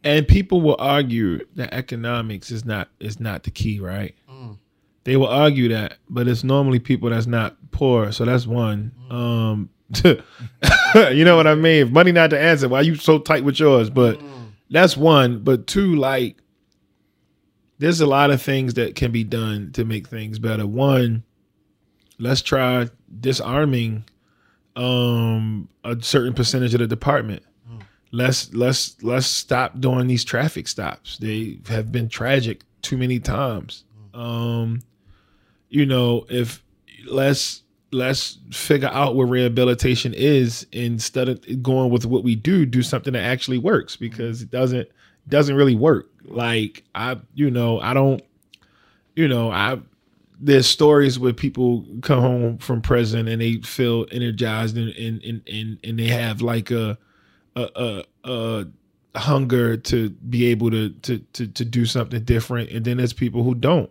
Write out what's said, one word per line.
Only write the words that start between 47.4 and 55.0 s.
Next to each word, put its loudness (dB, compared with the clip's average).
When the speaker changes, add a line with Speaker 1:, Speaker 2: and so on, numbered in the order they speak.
Speaker 1:
know, 0
I -4
don't, 2
you 2
know, 0
I, -2
there's 4
stories 4
where 0
people -2
come 2
home 0
from -6
prison 0
and -4
they -2
feel -4
energized -4
and, -4
and, -8